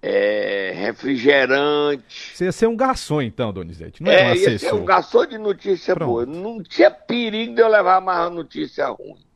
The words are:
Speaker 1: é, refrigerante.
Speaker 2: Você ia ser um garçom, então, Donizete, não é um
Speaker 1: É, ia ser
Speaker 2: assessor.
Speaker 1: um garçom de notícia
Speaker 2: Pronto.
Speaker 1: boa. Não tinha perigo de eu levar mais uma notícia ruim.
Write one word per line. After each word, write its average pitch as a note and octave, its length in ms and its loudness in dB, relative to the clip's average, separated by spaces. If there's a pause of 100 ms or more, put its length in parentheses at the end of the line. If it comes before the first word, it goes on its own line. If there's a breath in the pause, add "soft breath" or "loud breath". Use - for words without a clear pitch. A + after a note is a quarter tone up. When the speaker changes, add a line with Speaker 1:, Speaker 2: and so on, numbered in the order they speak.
Speaker 1:
é, G2+ 720 -2
refrigerante. C#3 1600 0
Speaker 2:
Você F3 100 -4
ia F#3 80 -2
ser - 140 2
um A3+ 100 0
garçom, B3 440 -2
então, A2+ 320 -4
Donizete, E2+ 500 -12
não F3 100 0
é - 20 6
um F3+ 40 8
Speaker 1:
É, F#3+ 160 4
ia - 20 0
ser F#4 200 2
Speaker 2:
assessor. - 240 -2
Speaker 1:
um - 40 -6
garçom - 420 2
de A3+ 120 -12
notícia G3 560 -2
Speaker 2:
Pronto. E3 160 -4
Speaker 1:
boa. A#2 160 0
Não F#3+ 360 -10
tinha - 280 2
perigo A#3 640 -6
de A3+ 60 0
eu A3+ 80 6
levar F#3+ 320 4
mais F#3 200 -2
uma E3+ 100 -2
notícia D3+ 580 -6
ruim. - 300 -14 (180)